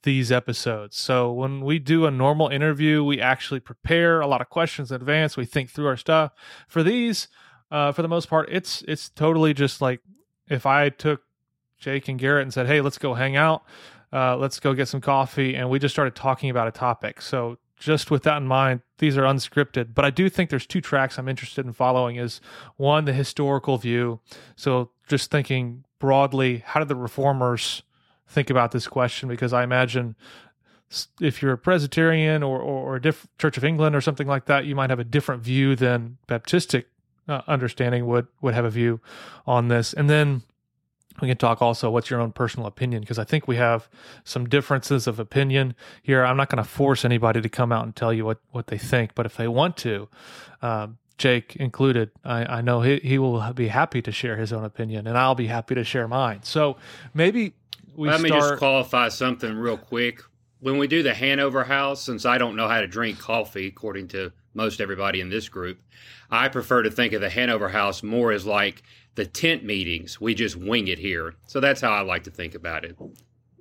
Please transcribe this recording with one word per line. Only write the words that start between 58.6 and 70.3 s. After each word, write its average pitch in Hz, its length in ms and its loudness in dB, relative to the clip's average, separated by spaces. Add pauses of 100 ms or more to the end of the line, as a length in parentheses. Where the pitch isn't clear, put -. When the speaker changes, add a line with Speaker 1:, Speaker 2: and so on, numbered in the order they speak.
Speaker 2:
something 120 460 -4
real 113 220 -4
quick. 120 460 -6 (380)
When 135 180 -2
we 143 80 2
do 156 160 2
the 123 120 2
Hanover 135 500 0
House, 139 380 -2
since 117 220 -6
I 123 140 4
don't 117 180 -2
know 110 120 0
how 113 120 2
to 101 60 -2
drink 107 320 -6
coffee, 104 480 -4
according 98 420 -10
to 95 240 -8 (220)
most 107 260 -4
everybody 95 400 -2
in 90 80 -8
this 107 200 -6
group, 90 320 -10 (500)
I 120 180 2
prefer 127 340 0
to 110 80 2
think 117 220 0
of 107 80 -2
the 98 80 -2
Hanover 110 400 0
House 101 340 -2
more 113 300 0
as 98 140 -4
like 101 360 -2 (320)
the 104 120 -4
tent 165 360 -2
meetings. 85 560 -6
We 110 160 -2